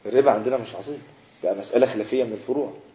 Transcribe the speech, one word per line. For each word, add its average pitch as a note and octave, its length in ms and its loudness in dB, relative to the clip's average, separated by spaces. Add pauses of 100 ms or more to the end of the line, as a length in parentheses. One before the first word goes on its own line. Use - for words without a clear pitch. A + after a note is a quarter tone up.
الربا، B2+ 260 6
عندنا A2+ 260 0
مش A2 180 -8
عظيم، C3+ 240 -10 (440)
بقى F#2 120 0
مساله A2+ 300 0
خلافيه B2 380 -2
من A2 100 -4
الفروع B2 360 -4 (260)